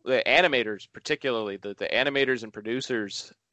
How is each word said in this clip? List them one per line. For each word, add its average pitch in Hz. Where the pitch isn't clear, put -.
the 127
animators 123
particularly, 113
the, 101
the 98
animators 131
and 107
producers 110